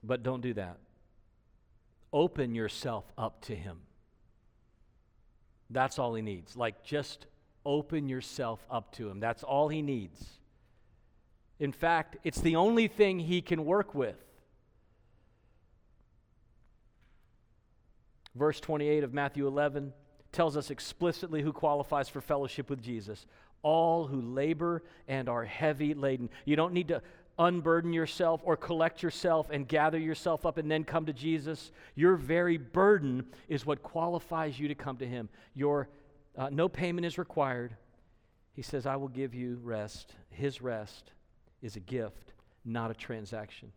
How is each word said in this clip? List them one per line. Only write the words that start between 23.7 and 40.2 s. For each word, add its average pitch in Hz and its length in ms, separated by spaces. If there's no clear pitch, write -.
who 135 140
labor 160 600
and 135 200
are 120 160
heavy 147 500
laden." 135 360
You 147 100
don't 165 180
need 175 160
to 151 120
unburden 170 540
yourself 165 500
or 165 140
collect 160 460
yourself 160 480
and 143 160
gather 156 320
yourself 160 440
up 165 140
and 156 140
then 156 120
come 160 220
to 151 80
Jesus. 151 580
Your 180 220
very 170 420
burden 143 760
is 139 160
what 143 200
qualifies 165 760
you 147 80
to 147 60
come 139 240
to 127 100
him. 120 220
Your, 143 340
uh, 135 140
no 156 180
payment 175 380
is 170 140
required. 123 580
He 135 100
says, 131 240
"I 135 80
will 139 120
give 127 280
you 123 220
rest." 113 580